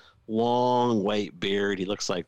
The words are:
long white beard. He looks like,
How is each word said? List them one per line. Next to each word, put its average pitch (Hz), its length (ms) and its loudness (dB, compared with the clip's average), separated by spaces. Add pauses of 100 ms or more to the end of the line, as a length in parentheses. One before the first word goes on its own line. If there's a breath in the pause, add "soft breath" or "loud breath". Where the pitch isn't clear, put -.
(280 soft breath)
long 120 760 2
white 104 360 -2
beard. 101 380 0
He 92 80 -4
looks 98 240 -6
like, 90 180 -4